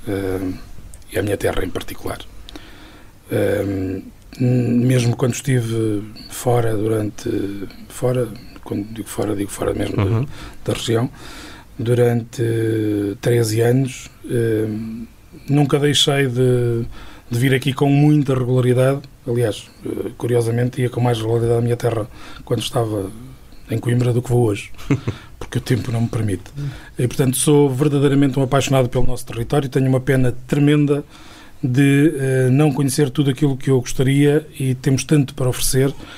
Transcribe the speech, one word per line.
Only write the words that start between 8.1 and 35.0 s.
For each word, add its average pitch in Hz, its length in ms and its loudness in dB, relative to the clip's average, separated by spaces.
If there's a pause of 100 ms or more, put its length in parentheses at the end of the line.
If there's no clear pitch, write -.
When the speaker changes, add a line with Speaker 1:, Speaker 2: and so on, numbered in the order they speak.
Speaker 1:
quando 104 300 -6
digo - 160 -10
fora, 107 260 -4
digo 101 140 -4
fora - 240 -4
mesmo 101 240 -4
da, 104 60 0
Speaker 2:
Uhum. 113 240 0 (360)
Speaker 1:
da - 100 -2
região, 117 360 0 (680)
durante 120 680 0 (800)
treze 117 400 2
anos, 127 460 2 (220)
eh, 113 380 0 (840)
nunca 143 300 4
deixei 139 480 2
de, 120 580 2 (440)
de 120 100 -2
vir 131 160 4
aqui 131 180 0
com 143 160 2
muita 143 460 4
regularidade. 127 640 2 (260)
Aliás, 120 400 -2 (180)
eh, - 300 -6
curiosamente, 120 640 0
ia 123 100 2
com 123 120 -2
mais 123 160 2
regularidade 117 400 2
à 117 40 2
minha 120 140 2
terra 113 320 -2 (380)
quando 120 160 -2
estava 107 500 -2 (580)
em 113 80 -2
Coimbra 120 360 0
do 117 80 0
que - 80 -10
vou 120 160 4
hoje, 104 260 -4 (180)
<laughs> - 480 -4
porque - 200 -6
o 120 40 -2
tempo 120 300 -2
não 117 100 0
me 117 60 0
permite. 104 440 -4 (460)
E, 127 100 0
portanto, 127 280 0
sou 147 340 4
verdadeiramente 139 720 2
um 135 40 4
apaixonado 131 440 2
pelo 123 180 4
nosso - 200 2
território, 117 420 -2
tenho 131 200 2
uma 131 120 4
pena 131 360 2 (120)
tremenda 147 560 2 (580)
de, 139 560 4
eh, 131 320 2
não 143 220 4
conhecer 139 380 0
tudo 139 200 0
aquilo 135 280 0
que - 120 -2
eu 135 120 4
gostaria 143 640 2 (100)
e 131 180 0
temos 131 280 0